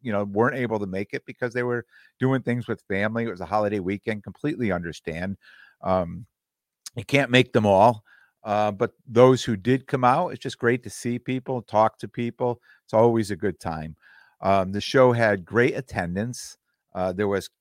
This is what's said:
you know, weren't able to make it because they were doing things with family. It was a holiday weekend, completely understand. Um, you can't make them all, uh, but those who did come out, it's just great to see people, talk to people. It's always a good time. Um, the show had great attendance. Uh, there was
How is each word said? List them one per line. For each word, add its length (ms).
you 80
know, 140
weren't 320
able 240
to 60
make 280
it 100
because 300
they 80
were 240
doing 240
things 240
with 220
family. 380
It 40
was 100
a 60
holiday 320
weekend, 460
completely 480
understand. 640
Um, 440
you 80
can't 260
make 220
them 120
all, 380
uh, 300
but 220
those 380
who 120
did 300
come 160
out, 300
it's 100
just 160
great 240
to 80
see 260
people, 460
talk 360
to 100
people. 520
It's 120
always 360
a 60
good 240
time. 340
Um, 320
the 80
show 320
had 320
great 320
attendance. 840
Uh, 200
there 160
was 220